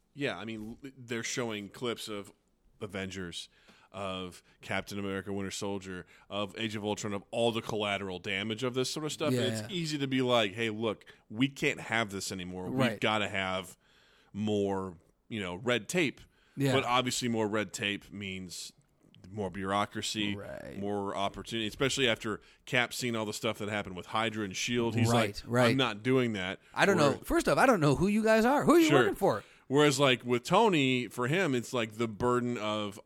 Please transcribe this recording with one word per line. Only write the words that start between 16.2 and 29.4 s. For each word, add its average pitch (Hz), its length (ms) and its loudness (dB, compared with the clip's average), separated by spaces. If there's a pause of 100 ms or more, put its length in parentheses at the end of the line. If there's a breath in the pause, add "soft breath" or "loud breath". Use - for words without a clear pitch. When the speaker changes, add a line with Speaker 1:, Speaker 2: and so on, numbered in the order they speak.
Speaker 2:
Yeah. 139 180 0
Speaker 1:
But 131 120 2
obviously 123 440 0
more 110 180 0
red 101 260 -2
tape 101 380 -4
means 92 640 -10 (580)
more 101 180 -4
bureaucracy, 101 840 -2
Speaker 2:
Right. 76 440 -12
Speaker 1:
more 101 360 -2
opportunity, 101 520 -4
especially 131 400 0
after 110 340 0 (240 soft breath)
Cap 123 280 0
seeing 120 220 -4
all 110 100 -2
the 104 80 -6
stuff 110 260 -2
that 104 100 -4
happened 98 260 -4
with 87 120 -10
Hydra 110 380 0
and 95 100 -8
shield. 117 400 0
He's 113 140 4
Speaker 2:
Right, 113 260 2
Speaker 1:
like, - 120 -10
Speaker 2:
right. 120 240 4
Speaker 1:
"I'm 131 60 2
not 110 260 0
doing 127 300 4
that." 92 260 -2 (140 soft breath)
Speaker 2:
I 156 120 4
don't 190 120 4
know. 147 140 6
Speaker 1:
Where - 120 -4
Speaker 2:
First - 260 0
off, 143 80 4
I 196 80 6
don't 240 140 4
know 143 160 6
who 160 120 2
you 214 160 2
guys 220 220 4
are. 269 200 4
Who 247 80 8
are 339 60 8
you 320 100 6
Speaker 1:
Sure. 269 100 8
Speaker 2:
working 107 160 4
for? 131 280 2 (240 loud breath)